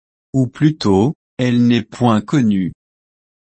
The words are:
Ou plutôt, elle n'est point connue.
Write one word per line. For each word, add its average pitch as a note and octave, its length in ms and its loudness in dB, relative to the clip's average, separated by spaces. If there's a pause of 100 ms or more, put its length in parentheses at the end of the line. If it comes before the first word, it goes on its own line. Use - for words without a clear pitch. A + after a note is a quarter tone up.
(320)
Ou C3 140 0
plutôt, B2+ 680 0 (220)
elle A#2+ 280 0
n'est A#2 160 2
point A2+ 380 0
connue. G#2 520 -2 (680)